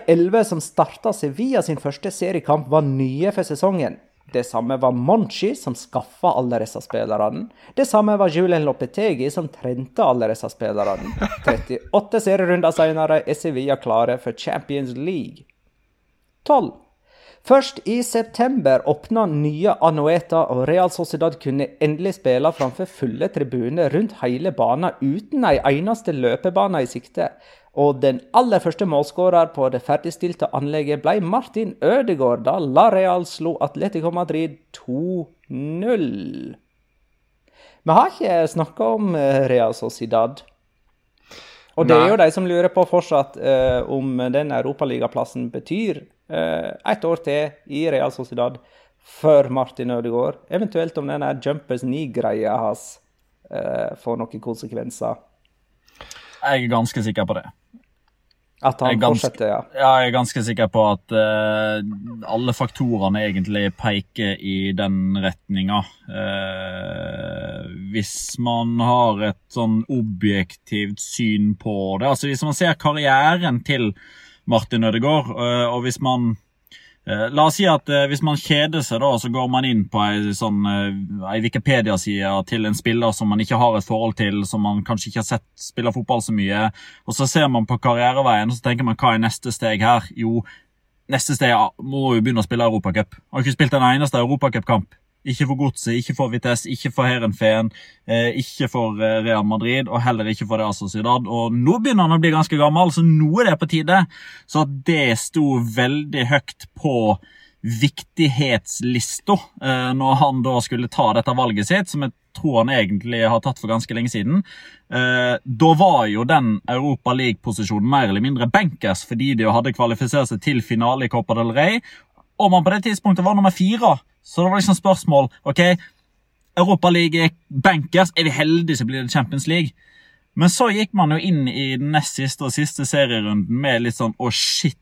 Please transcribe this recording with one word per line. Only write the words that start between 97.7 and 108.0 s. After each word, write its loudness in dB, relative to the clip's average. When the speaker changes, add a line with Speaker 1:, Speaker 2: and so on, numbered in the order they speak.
Speaker 3:
eh, 0
ikke -4
for, -2
eh, 2
Real 2
Madrid, 0
og -2
heller 0
ikke -4
for 0
Real -2
Sociedad. -2
Og -2
nå 4
begynner 4
han 4
å 2
bli 4
ganske 2
gammel, 4
så 2
nå 6
er 4
det 2
på -2
tide. 2
Så 0
det 2
sto 0
veldig -2
høyt -2
på 0
viktighetslista, -2